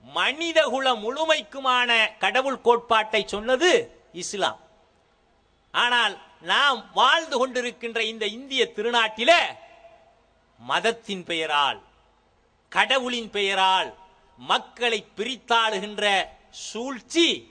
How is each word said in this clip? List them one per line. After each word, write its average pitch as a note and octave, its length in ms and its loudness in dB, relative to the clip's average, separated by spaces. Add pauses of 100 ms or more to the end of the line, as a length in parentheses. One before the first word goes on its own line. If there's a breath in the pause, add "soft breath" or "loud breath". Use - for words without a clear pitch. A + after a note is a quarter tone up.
மனிதகுல C4+ 800 0 (160)
முழுமைக்குமான C4 880 -2 (320)
கடவுள் B3 440 -2
கோட்பாட்டை A3 540 2 (120)
சொன்னது B3+ 380 2 (520)
இஸ்லாம். E3+ 380 -4 (1120)
ஆனால் A#3 400 2 (380)
நாம் B3+ 280 2 (180)
வாழ்ந்து C#4+ 400 4
கொண்டிருக்கின்ற A#3+ 640 -4 (120)
இந்த A3 120 -8 (120)
இந்திய C4 260 -2 (140)
திருநாட்டில A3+ 560 2 (1300)
மதத்தின் F3+ 680 -4
பெயரால், D3 520 0 (920)
கடவுளின் A#3+ 640 0
பெயரால் F#3+ 540 2 (480)
மக்களை A3 640 -2 (180)
பிரித்தாளுகின்ற G#3+ 840 -2 (640)
சூழ்ச்சி C4+ 640 -2 (220)